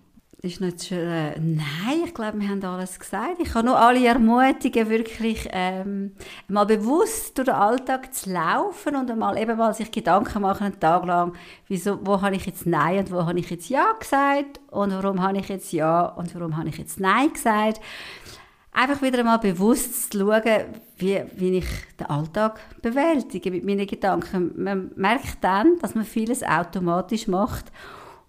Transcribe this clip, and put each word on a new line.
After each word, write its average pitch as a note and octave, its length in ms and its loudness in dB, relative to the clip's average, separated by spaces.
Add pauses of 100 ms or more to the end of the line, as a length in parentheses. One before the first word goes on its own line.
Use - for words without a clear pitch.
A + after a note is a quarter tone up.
(440)
Ist F3 180 -6
noch F3+ 140 -2
zu, F3+ 200 -8
äh, E3 440 -4
nein, D#3+ 640 -2
ich E4+ 80 -8
glaube, G#3+ 260 -6
wir G3+ 80 -2
haben G3 160 -4
alles F#3 360 -6
gesagt. C#4+ 400 -6
Ich D#4+ 100 -2
kann A3+ 160 2
nur B3 120 4
alle B3 280 6
ermutigen, A#3+ 840 4
wirklich, A3 640 -2
ähm, F#3+ 600 -4 (360)
mal G#3 180 2
bewusst A3 720 2
durch C4 100 0
den A#3 80 4
Alltag B3+ 580 0
zu - 180 -6
laufen B3+ 640 0
und B3+ 140 -2
einmal G#3 300 0
eben A3 180 0
mal A3+ 160 2
sich G#3+ 180 -8
Gedanken G3 520 2
machen, G3 220 0
einen G3 140 -6
Tag E3+ 260 4
lang, F3 280 0 (340)
wieso, F#3+ 380 -4
wo G3 160 2
habe G3 140 0
ich F#3 100 -4
jetzt - 220 -8
Nein E3+ 320 2
und F#3+ 120 -4
wo F3 140 0
habe F3 140 -2
ich F3 100 -4
jetzt E3+ 200 -10
Ja E4 300 2
gesagt C#4 600 0 (100)
und G3+ 220 0
warum F#3+ 320 -2
habe G3 160 0
ich F#3+ 100 -6
jetzt F#3+ 220 -10
Ja E3 340 2
und E3+ 300 -8
warum E3+ 200 -6
habe D#3+ 140 -4
ich D3 80 -8
jetzt - 220 -12
Nein A3 340 4
gesagt. G#3+ 480 0 (920)
Einfach C#4 300 2
wieder C4 160 2
einmal A#3 220 4
bewusst G3+ 760 2
zu G#3 60 0
schauen, G#3+ 460 4 (320)
wie, F#3 260 0 (120)
wie F#3 220 2
ich E3+ 100 -2 (320)
den - 120 -6
Alltag E3 480 -2 (240)
bewältige B3+ 680 0
mit F3+ 160 -4
meinen G3 220 0
Gedanken. F#3 680 -2
Man F#3+ 400 -4
merkt A3+ 480 0
dann, A3 360 4
dass - 160 -4
man A3 100 -2
vieles A3+ 380 -2
automatisch F3 840 -2
macht - 440 -2 (580)